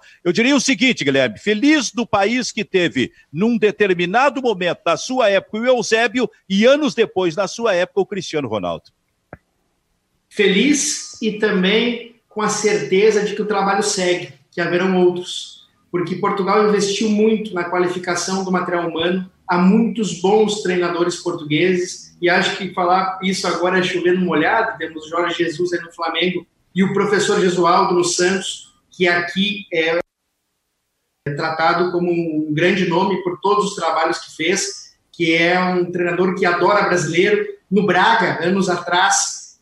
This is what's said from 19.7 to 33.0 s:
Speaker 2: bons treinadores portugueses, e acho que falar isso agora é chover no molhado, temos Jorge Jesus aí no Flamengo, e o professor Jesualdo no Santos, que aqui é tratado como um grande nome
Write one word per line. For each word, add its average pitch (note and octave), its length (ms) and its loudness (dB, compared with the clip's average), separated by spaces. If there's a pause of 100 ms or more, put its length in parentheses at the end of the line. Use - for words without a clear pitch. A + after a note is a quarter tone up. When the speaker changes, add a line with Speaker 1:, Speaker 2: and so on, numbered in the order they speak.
Speaker 2:
bons G#3 400 2
treinadores F3 560 -2
portugueses, F3 1040 -2
e E3+ 80 2
acho F#3+ 280 0
que F#3+ 160 -8
falar F#3 480 0
isso F#3+ 260 -4
agora F3+ 320 0
é F3 40 2
chover F3+ 340 0
no F3+ 80 0
molhado, E3 520 0
temos D#3 320 -12
Jorge E3+ 340 -2
Jesus F3 300 -4
aí E3+ 80 -4
no - 100 -18
Flamengo, E3+ 560 -4 (260)
e F#3 100 2
o G3 100 0
professor G3 480 2
Jesualdo F3+ 540 2
no F3 80 2
Santos, - 680 -2 (220)
que F3+ 120 0
aqui F#3+ 640 -2
é E3 260 0 (1400)
tratado E3 560 0
como F3 200 0
um D#3 420 -2
grande F3+ 340 2
nome F3+ 360 0